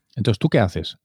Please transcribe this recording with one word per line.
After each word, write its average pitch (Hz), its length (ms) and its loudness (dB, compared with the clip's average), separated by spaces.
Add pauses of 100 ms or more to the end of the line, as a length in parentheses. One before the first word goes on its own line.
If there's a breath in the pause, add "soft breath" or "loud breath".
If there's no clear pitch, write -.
(140)
Entonces, 110 240 -2
¿tú - 80 0
qué 156 120 2
haces? - 460 -2